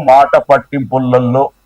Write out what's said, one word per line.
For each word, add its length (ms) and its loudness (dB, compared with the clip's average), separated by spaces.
మాట 200 4
పట్టింపులలో 920 -2